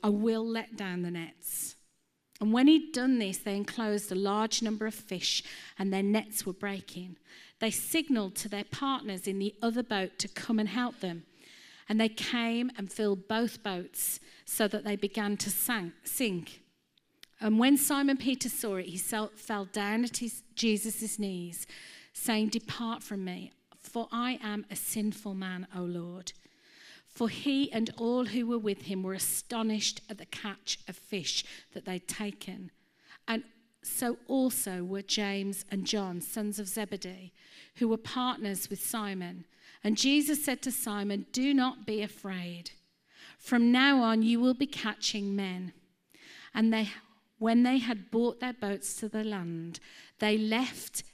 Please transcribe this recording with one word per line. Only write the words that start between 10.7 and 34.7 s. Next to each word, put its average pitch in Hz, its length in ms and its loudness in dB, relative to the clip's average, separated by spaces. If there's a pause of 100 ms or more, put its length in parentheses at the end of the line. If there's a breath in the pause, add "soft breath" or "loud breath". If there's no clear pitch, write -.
them. 170 280 -6 (600 loud breath)
And 220 140 2
they 226 80 6
came 233 680 0
and 196 120 -6
filled 202 380 0
both 220 340 0
boats - 560 -4 (280 loud breath)
so - 220 2
that 208 160 -2
they 208 120 0
began 202 400 0
to 202 140 -4
sank, 190 420 0 (120)
sink. 185 580 -2 (800)
And 214 180 4
when 269 180 8
Simon 277 400 4
Peter 262 320 -2
saw 208 280 -2
it, 185 100 -4
he 175 100 -8
sel-, 214 400 -4
fell 202 300 -4
down 208 360 0
at 240 140 -2
his, 233 260 -6 (120)
Jesus' 214 640 0
knees, 180 480 -4 (480 loud breath)
saying, 214 340 2
"Depart 226 540 -4
from 196 200 -6
me, 180 300 -10 (300)
for 233 280 -6
I 240 320 -2
am 208 280 -4
a 190 60 -8
sinful 208 580 -4
man, 190 400 -6
O 180 100 -4
Lord." 175 480 -8 (760 loud breath)
For - 220 -2
he 277 420 0
and 220 280 0
all 240 260 2
who 226 220 0
were 240 120 0
with 208 240 -2
him 190 200 -2
were 190 100 -2
astonished 220 960 -2
at 208 80 -12
the 165 80 -16
catch - 540 -8 (100)
of - 80 -12
fish - 480 -4 (280 loud breath)
that - 120 -12
they'd 185 240 -6
taken. 196 600 -8 (580 soft breath)
And 226 160 -2 (380)
so - 440 -2
also 233 560 0